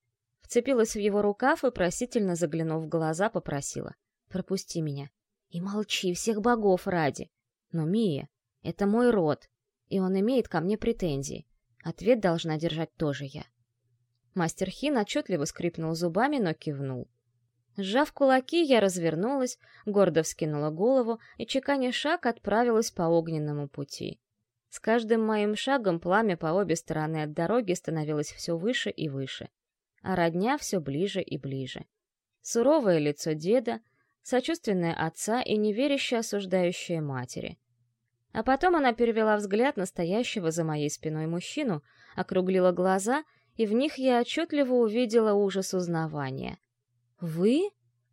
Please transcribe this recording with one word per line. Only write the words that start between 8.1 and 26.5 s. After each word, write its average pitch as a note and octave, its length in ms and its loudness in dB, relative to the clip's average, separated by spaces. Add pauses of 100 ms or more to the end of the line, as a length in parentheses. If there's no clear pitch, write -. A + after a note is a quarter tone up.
это G3+ 240 -2
мой A#3 240 4
род, E3+ 380 2 (400)
и G3 120 0
он F#3+ 180 0
имеет A3+ 300 2
ко E3 120 -2
мне F#3+ 160 0
претензии. D3+ 680 -4 (380)
Ответ G3+ 360 2
должна E3 380 0
держать D#3+ 380 -4
тоже C#3 300 -4
я». D3 180 -14 (880)
Мастер F#3 360 -2
Хин C#4 280 -2
отчётливо G#3 460 -2
скрипнул E3 500 -4
зубами, F#3 440 0
но F3+ 140 0
кивнул. C#3 560 -8 (680)
Сжав G#3 360 0
кулаки, C4+ 500 2
я C4 180 4
развернулась, F#3+ 800 0 (280)
гордо F#3 360 4
вскинула D3+ 480 -2
голову A3+ 500 0 (180)
и, A3+ 80 -8
чеканя C4 460 0
шаг, D#4 340 -2
отправилась A3+ 640 2
по - 120 -4
огненному D#3+ 680 0
пути. - 520 -10 (480)
С - 120 -18
каждым A3+ 440 2
моим G#3+ 320 0
шагом G#3 440 0
пламя F#3+ 360 2
по D#3+ 160 -2